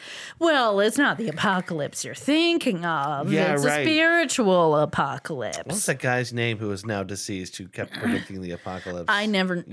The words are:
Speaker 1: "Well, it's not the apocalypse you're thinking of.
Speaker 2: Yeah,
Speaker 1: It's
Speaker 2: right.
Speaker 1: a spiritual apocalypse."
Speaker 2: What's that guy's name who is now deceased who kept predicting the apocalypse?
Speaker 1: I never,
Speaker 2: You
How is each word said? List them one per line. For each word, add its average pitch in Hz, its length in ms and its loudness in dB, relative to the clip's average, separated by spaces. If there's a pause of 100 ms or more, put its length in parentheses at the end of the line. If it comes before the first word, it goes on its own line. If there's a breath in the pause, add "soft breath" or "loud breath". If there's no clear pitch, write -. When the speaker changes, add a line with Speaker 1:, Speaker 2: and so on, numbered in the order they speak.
(380 loud breath)
Speaker 1:
"Well, 254 420 4
it's 214 160 2
not 240 220 2
the 220 100 -4
apocalypse 170 800 -2
you're 117 80 -10
thinking 294 720 2
of. 147 440 0
Speaker 2:
Yeah, - 220 2
Speaker 1:
It's - 140 2
Speaker 2:
right. 147 140 2
Speaker 1:
a - 40 0
spiritual 254 920 4
apocalypse." 139 880 -2
Speaker 2:
What's 180 180 -2
that 143 140 0
guy's 123 340 0
name 117 240 0
who 104 160 -4
is 95 140 -6
now 104 160 -2
deceased 92 560 -8
who 92 100 -14
kept - 240 -10
predicting 98 480 -4
the 87 120 -8
apocalypse? 90 560 -8
Speaker 1:
I 208 180 0
never, 185 300 0
Speaker 2:
You 175 60 -6 (100)